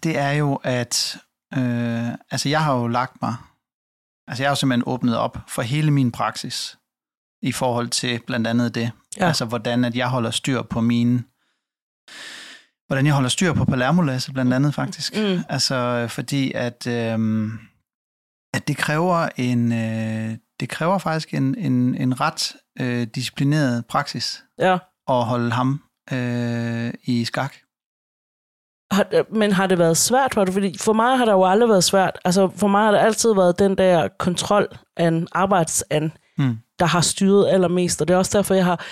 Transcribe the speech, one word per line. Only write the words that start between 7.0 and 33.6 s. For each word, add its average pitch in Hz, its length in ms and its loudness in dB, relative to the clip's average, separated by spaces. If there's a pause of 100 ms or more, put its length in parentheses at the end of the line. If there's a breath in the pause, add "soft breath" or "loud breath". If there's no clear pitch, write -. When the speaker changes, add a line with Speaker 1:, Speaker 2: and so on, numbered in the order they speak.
Speaker 1:
i 123 100 -2
forhold 120 380 -2
til 120 380 -4
blandt 120 200 -2
andet 117 280 0
det. 117 160 -4 (260)
Speaker 2:
Ja. 185 100 2
Speaker 1:
Altså, 143 180 0
hvordan 120 400 -2
at 120 100 -4
jeg 123 140 -2
holder 120 220 -2
styr 123 300 -2
på 113 200 -4
mine, 120 420 2 (1600 loud breath)
hvordan 135 180 0
jeg 151 80 4
holder 131 160 2
styr 170 240 0
på 110 120 0
Palermo-Lasse, 135 680 0
blandt 127 200 0
andet, 139 200 2
faktisk. 143 440 -6
Speaker 2:
Mm. 196 320 0
Speaker 1:
Altså, 123 600 -2
fordi 135 420 -4
at, 120 360 -6
øhm, 110 720 -2 (920)
at - 140 -6
det 147 100 -4
kræver 165 580 0
en, 120 380 0
øh, 110 640 -4 (220)
det 120 100 -6
kræver 180 280 -2
faktisk 160 360 -6
en, 139 240 -2
en, 127 380 0
en 127 260 -2
ret, - 320 -4 (260)
øh, 120 280 -4
disciplineret 135 760 -2
praksis - 580 -6 (160)
Speaker 2:
Ja. 185 180 2 (320)
Speaker 1:
at 123 160 0
holde 120 260 -2
ham, 127 320 0 (300)
øh, 117 800 -4 (100)
i 120 220 0
skak. 131 300 -6 (1400)
Speaker 2:
Har, 196 200 2
øh, 165 240 0
men 208 160 2
har 190 160 2
det 185 100 2
været 165 200 4
svært 262 360 2
for 202 120 2
dig? 185 80 0
Fordi 196 240 -2
for 220 160 2
mig 240 240 2
har 247 80 2
det 220 60 4
jo 185 140 6
aldrig 214 240 4
været 190 140 6
svært. 185 420 2
Altså, 180 300 4
for 202 120 2
mig 202 160 4
har 214 80 4
det 196 80 6
altid 220 360 4
været 180 240 4
den 196 180 4